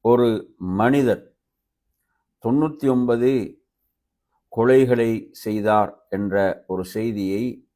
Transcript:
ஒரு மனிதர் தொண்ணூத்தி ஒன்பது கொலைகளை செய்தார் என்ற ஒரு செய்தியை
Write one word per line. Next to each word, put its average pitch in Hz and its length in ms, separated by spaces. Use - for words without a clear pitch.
ஒரு 117 580
மனிதர் 107 760
தொண்ணூத்தி 143 440
ஒன்பது 123 720
கொலைகளை 117 760
செய்தார் 107 800
என்ற 98 560
ஒரு 92 180
செய்தியை 107 920